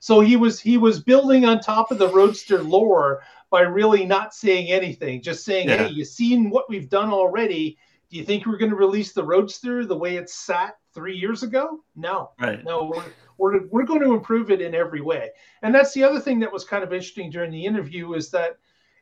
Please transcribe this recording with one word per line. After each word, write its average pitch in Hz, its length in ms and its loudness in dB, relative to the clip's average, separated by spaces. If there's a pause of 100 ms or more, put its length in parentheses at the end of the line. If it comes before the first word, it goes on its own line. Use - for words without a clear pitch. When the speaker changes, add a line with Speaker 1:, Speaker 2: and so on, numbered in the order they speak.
Speaker 1:
So 220 180 4
he 214 160 8
was, 226 240 4
he 240 200 2
was 220 220 4
building 262 440 6
on 226 160 4
top 220 320 -2
of 214 60 -4
the 185 100 4
Roadster 196 520 4
lore 160 640 2 (280)
by 180 100 4
really 196 440 4
not 196 300 0
saying 180 380 0
anything, 147 500 -4
just 160 220 -10
saying, 190 240 -2
Speaker 2:
Yeah. 233 80 2 (100)
Speaker 1:
"Hey, 185 40 -6
you 151 140 -8
seen 233 460 0
what 262 180 -2
we've 185 200 -10
done 208 240 0
already? 185 640 -2 (300)
Do 170 80 -20
you 160 80 -12
think 208 220 -4
we're 214 100 -4
gonna 214 200 -2
release 196 360 0
the 170 120 -4
Roadster 214 600 -2
the 180 120 -6
way 180 200 -6
it 175 140 -12
sat - 460 -6 (180)
three 185 220 -12
years 202 260 -6
ago? 277 420 -6 (120)
No. 175 340 -8 (100)
Speaker 2:
Right. 113 240 -6
Speaker 1:
No, 165 200 -6
we're, 165 200 -10 (320)
we're, 196 300 0
we're 226 180 0
going 311 160 -2
to 262 140 4
improve 226 380 -2
it 185 80 2
in 165 160 -6
every 165 240 -4
way." 143 300 -6 (320)
And 220 120 0
that's 277 180 4
the 269 120 0
other 277 160 2
thing 254 200 -2
that 220 120 -4
was 185 120 -10
kind 202 200 -6
of 180 80 -8
interesting 180 380 -10
during 170 200 -6
the 160 160 -10
interview 170 480 -6
is 156 160 -6
that, 170 280 -4 (440)